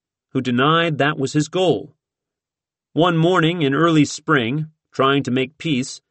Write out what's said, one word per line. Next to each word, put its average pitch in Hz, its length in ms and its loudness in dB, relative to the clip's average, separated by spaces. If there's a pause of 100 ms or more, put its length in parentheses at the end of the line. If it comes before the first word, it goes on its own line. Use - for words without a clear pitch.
(300)
who 135 100 -4
denied 147 580 0
that 143 200 0
was 131 160 -4
his 151 160 0
goal. 156 440 0 (1000)
One 165 240 2
morning 170 440 0
in 139 140 0
early 156 300 2
spring, 147 640 -2 (260)
trying 135 300 2
to 123 80 -6
make 127 260 -4
peace, 139 420 -6 (120)